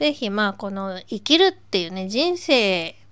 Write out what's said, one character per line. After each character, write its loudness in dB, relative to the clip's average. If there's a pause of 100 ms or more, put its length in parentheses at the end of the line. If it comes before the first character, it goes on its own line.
ぜ 2
ひ -6
ま 0
あ -2
こ -10
の -8
生 -8
き 4
る 6
っ 4
て -4
い -2
う -12
ね、 -8
人 0
生、 0 (160)